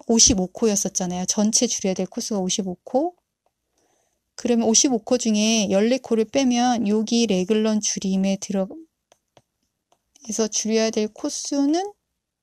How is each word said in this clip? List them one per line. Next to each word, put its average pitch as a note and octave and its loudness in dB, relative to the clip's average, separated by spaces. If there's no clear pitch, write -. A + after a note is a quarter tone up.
오십오 G#3+ 4
코였었잖아요. F#3 -2
전체 A3 0
줄여야 F#3+ -4
될 F#3 -4
코수가 G#3+ -6
오십오 F#3 -4
코. E4 -2
그러면 A3+ 0
오십오 A3+ 2
코 B3 0
중에 A3 0
열네 A3 2
코를 A3 0
빼면 B3 0
여기 A3 2
레글런 G#3+ 0
줄임에 F#3+ -2
들어-, G3 -4
에서 A3 -2
줄여야 A3 0
될 G#3+ 0
코수는 D4 -2